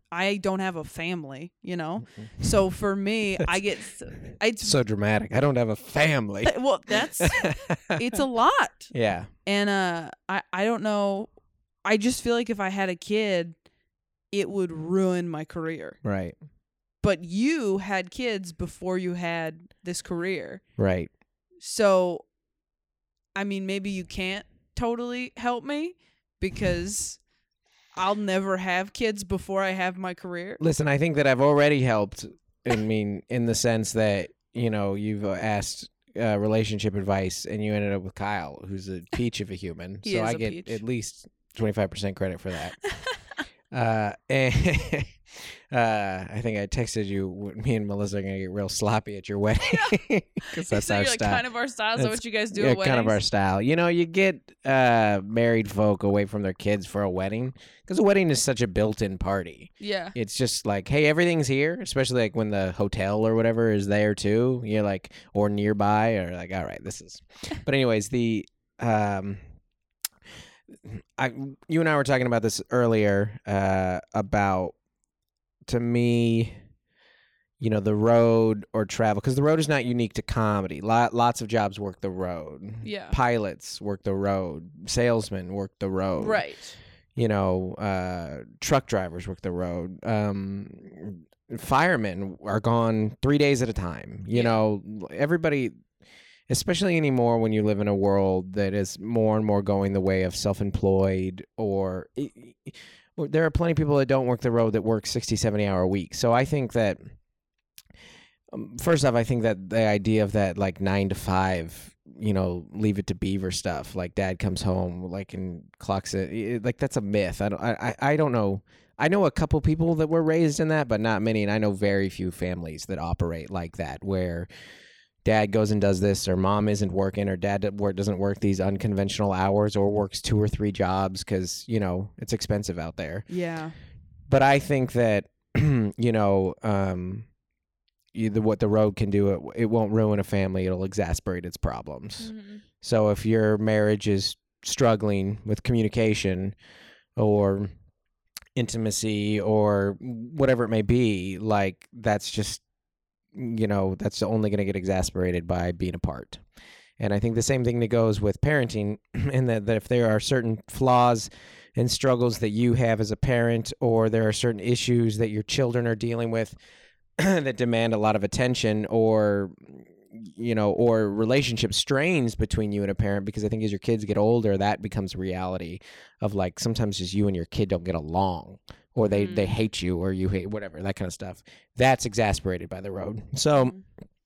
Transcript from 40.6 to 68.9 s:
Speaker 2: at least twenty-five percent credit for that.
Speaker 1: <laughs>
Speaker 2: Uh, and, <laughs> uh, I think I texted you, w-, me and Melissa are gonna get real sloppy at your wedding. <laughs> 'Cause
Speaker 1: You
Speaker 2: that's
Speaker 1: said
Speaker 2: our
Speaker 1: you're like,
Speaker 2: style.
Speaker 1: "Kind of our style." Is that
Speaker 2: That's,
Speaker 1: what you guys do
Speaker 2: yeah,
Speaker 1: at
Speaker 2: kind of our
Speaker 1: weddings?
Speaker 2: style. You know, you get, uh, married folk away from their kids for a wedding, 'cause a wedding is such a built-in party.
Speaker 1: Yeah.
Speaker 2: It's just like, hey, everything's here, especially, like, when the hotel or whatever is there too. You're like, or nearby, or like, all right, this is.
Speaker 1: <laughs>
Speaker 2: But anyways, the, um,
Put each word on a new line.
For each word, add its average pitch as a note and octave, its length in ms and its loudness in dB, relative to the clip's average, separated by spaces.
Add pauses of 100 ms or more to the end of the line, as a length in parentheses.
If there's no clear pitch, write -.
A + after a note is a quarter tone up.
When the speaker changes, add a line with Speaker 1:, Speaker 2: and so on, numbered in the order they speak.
Speaker 2:
at A2 140 -6
least A#2 440 -8 (280)
twenty-five G#2 340 0
percent G2 260 -6
credit F#2 260 -4
for F#2 100 -8
that. E2+ 320 -8
Speaker 1:
<laughs> - 20 -10 (840)
Speaker 2:
Uh, A2 400 0 (180)
and, C3+ 260 2
<laughs> D3+ 500 0 (640)
uh, G#2 560 0
I G#2+ 140 -8
think A2 160 -2
I G2+ 80 -2
texted G#2+ 400 -2
you, G2 240 -2
w-, G2 320 -10
me A2+ 140 0
and G#2+ 100 -2
Melissa G2+ 320 -4
are G2 60 -2
gonna G2 160 -6
get F#2+ 100 -6
real G2 180 -4
sloppy G#2+ 480 -2
at G2 140 -14
your G2+ 80 -4
wedding. G#2+ 240 2
<laughs> - 300 0
'Cause - 180 0
Speaker 1:
You - 540 -4
Speaker 2:
that's G#3 240 -2
Speaker 1:
said G#2 80 0
Speaker 2:
our G2+ 80 2
Speaker 1:
you're B3+ 80 0
like, A3+ 80 -4
Speaker 2:
style. G2+ 160 2
Speaker 1:
"Kind - 100 0
of B3 100 -10
our A#3+ 120 -4
style." A3+ 260 -4
Is B3 80 -2
that A#3+ 80 2
Speaker 2:
That's, A3+ 80 -2
Speaker 1:
what A#3 80 -10
you A3+ 60 -6
guys G#3+ 200 -2
do G3+ 120 -2
Speaker 2:
yeah, C3+ 80 4
Speaker 1:
at A#2 60 4
Speaker 2:
kind C3 220 2
of A2 60 0
our A2 40 2
Speaker 1:
weddings? G#2 180 2
Speaker 2:
style. G2 340 2
You C3+ 140 2
know, E3+ 120 2
you E3+ 200 2
get, F#3 340 0 (240)
uh, A#2 580 4
married A2+ 460 2
folk G#2 320 2
away G2+ 240 2
from G#2 160 -4
their F#2+ 140 -2
kids G2+ 320 -2
for G2+ 160 -2
a G2 80 0
wedding, G#2+ 420 -4 (320)
'cause F#3+ 140 -2
a B3+ 40 4
wedding G3 280 4
is B2+ 100 2
such B2+ 200 0
a A#2+ 60 2
built-in G#2 520 -2
party. F2+ 580 -4
Speaker 1:
Yeah. F#3+ 380 -8
Speaker 2:
It's A2+ 200 -4
just - 300 -2
like, G2+ 220 -2
hey, D3 180 4
everything's D#3+ 420 4
here, D3 320 0
especially, B2+ 440 0
like, G#2 120 -2
when A2 140 0
the F#2+ 220 0
hotel G#2 560 0
or A2+ 80 4
whatever A2+ 360 2
is G2+ 140 2
there G#2 300 2
too. A#2+ 500 2
You're G#2+ 160 0
like, G2 320 -2 (220)
or G#2 120 2
nearby, G#2 680 2
or F2+ 200 -2
like, F2 160 -10
all F#2 140 -4
right, - 180 -12
this - 180 -10
is. - 200 -20 (220)
Speaker 1:
<laughs> - 220 -10
Speaker 2:
But C#3 100 2
anyways, A#2 340 2
the, A#2 380 0 (320)
um, G2+ 580 0 (1800)